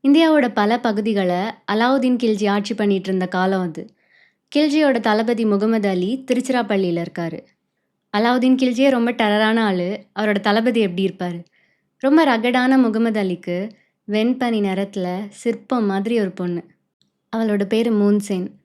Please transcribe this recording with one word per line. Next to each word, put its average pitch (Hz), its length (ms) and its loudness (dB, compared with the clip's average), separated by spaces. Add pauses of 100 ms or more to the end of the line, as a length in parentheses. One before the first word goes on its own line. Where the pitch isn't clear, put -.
இந்தியாவோட 302 460 4
பல 220 260 2
பகுதிகளை 202 560 0 (360)
அலாவுதீன் 247 440 2
கில்ஜி 214 320 0
ஆட்சி 202 260 -2
பண்ணிட்டு 196 340 0
இருந்த 185 180 -2
காலம் 185 340 -2
அது. 160 340 -8 (640)
கில்ஜியோட 294 440 2
தளபதி 226 440 0
முகமது 208 440 0
அலி 190 440 -2
திருச்சிராப்பள்ளியில 202 720 -2
இருக்காரு. 170 340 -8 (760)
அலாவுதீன் 247 400 2
கில்ஜியே 262 340 2
ரொம்ப 240 220 0
டெரரான 220 460 2
ஆளு. 190 420 -2 (180)
அவரோட 208 220 0
தளபதி 220 400 0
எப்படி 190 260 -2
இருப்பாரு? 175 380 -6 (540)
ரொம்ப 277 400 4
ரகடான 247 380 2
முகமது 226 460 2
அலிக்கு 180 480 -4 (340)
வெண்பனி 233 560 0
நிறத்துல 196 540 -4 (140)
சிற்பம் 226 580 -4
மாதிரி 202 340 0
ஒரு 190 100 -2
பொண்ணு. 175 340 -6 (720)
அவளோட 208 280 0
பேரு 226 280 0
மூன்சேன். 202 540 0 (180)